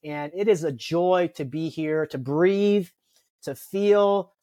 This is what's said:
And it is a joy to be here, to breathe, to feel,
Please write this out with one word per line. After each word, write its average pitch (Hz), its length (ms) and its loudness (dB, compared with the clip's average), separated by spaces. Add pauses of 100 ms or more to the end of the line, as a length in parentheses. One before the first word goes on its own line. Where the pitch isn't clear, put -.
And 147 320 -10
it 202 120 -2
is 180 160 4
a 151 80 -2
joy 175 640 0
to 156 80 -6
be 151 260 -6
here, 156 380 -2
to 147 100 -10
breathe, 185 720 2 (560)
to 120 120 -8
feel, 202 880 2